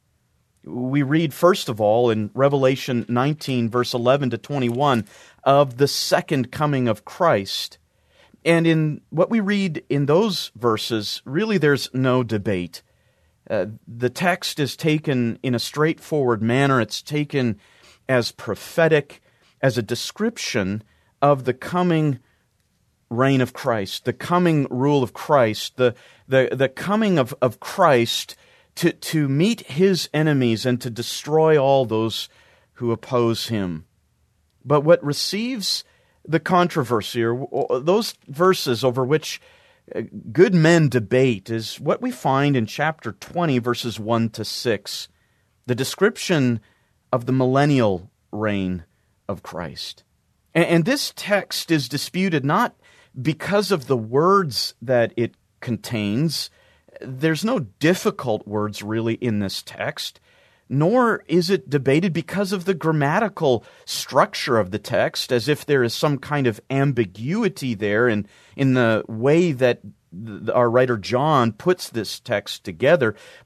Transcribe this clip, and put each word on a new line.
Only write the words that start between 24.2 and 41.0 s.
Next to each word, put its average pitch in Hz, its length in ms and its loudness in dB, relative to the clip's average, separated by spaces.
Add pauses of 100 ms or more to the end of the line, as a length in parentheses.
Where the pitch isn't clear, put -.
rule 139 320 2
of 120 120 -4
Christ, 120 640 0
the, 123 180 2 (320)
the, 131 240 2
the 131 180 0
coming 202 480 0
of, 123 240 0
of 127 180 0
Christ - 760 2 (400)
to, 175 160 0
to 151 380 -2
meet 185 320 2
his 170 520 0
enemies 131 520 2
and 123 160 0
to 135 80 -6
destroy 156 680 2
all 135 280 4
those 110 420 -2 (460)
who 120 180 -4
oppose 113 560 -2
him. 92 380 -4 (800)
But 143 160 2
what 170 220 4
receives 208 800 -4 (420)
the 160 140 0
controversy, 127 840 0
or, 117 100 0
or 127 460 -4
those 185 360 0 (120)
verses 143 560 0
over 127 220 0
which, 151 360 -2 (540)
uh, - 60 -6 (300)
good 185 220 4
men 165 360 6
debate, 120 600 2